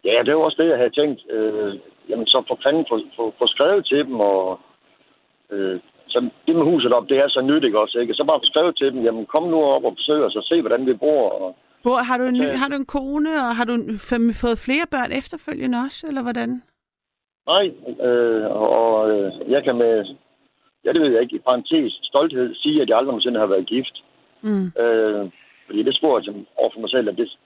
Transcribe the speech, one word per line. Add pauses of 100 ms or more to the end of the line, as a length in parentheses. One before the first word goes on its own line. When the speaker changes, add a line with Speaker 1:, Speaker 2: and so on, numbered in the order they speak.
Speaker 1:
Ja,
det
var
også
det,
jeg
havde (100)
tænkt.
Øh, (340)
jamen,
så
for
fanden,
få, (160)
få,
få
skrevet
til
dem,
og, (920)
øh, (280)
så (160)
det
med
huset
op,
det
er
så
nyt,
ikke
også,
ikke?
Så
bare
få
skrevet
til
dem,
jamen,
kom
nu
op
og
besøg
os,
og
se,
hvordan
vi
bor,
og (260)
Speaker 2:
Bor,
har
du
en
ny,
Speaker 1:
Ja.
Speaker 2:
har
du
en
kone,
og
har
du
en
fam-, (100)
fået
flere
børn
efterfølgende
også,
eller
hvordan? (840)
Speaker 1:
Nej, (420)
øh,
og,
og,
øh, (180)
jeg
kan
med, (800)
ja,
det
ved
jeg
ikke,
i (100)
parentes (100)
stolthed
sige,
at
jeg
aldrig
nogensinde
har
været
gift. (380)
Speaker 2:
Mm. (160)
Speaker 1:
Øh, (360)
fordi
det
spurgte
jeg (120)
over
for
mig
selv,
at
det